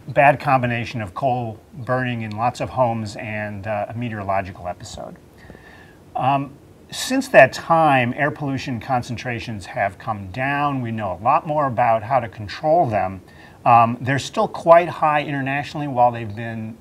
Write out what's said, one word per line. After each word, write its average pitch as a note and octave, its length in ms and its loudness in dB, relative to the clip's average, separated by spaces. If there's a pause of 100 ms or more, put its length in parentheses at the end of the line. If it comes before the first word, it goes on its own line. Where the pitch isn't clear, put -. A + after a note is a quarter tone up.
bad C#3 320 4
combination A#2+ 600 0
of G2+ 120 -10
coal B2 460 -4 (140)
burning B2 480 -4
in A2 160 -8
lots B2 240 -2
of A2 80 -6
homes A2+ 480 -2
and, G#2+ 500 -8
uh, G#2 220 -4
a A2 40 -12
meteorological G2 760 -4
episode. - 480 -12 (1000)
Um, C3+ 380 0 (360)
since - 400 -2
that C#3 220 8
time, C#3 640 2
air C#3+ 160 -2
pollution C3+ 480 -4
concentrations A#2 840 -6
have G2 320 -4
come G2+ 340 -8
down. C#3 500 -2
We A2+ 100 -4
know G2+ 280 -4
a - 20 -14
lot C#3+ 240 2
more D3+ 220 0
about A2+ 360 2
how B2+ 180 0
to A2 80 -6
control D#3 560 0
them. F#2+ 340 -2 (460)
Um, A#2+ 340 6
they're C3+ 200 0
still - 280 -2
quite E3+ 400 6
high D3+ 360 0
internationally, C#3+ 640 -4
while B2 240 4
they've A2+ 240 -6
been A2+ 460 -8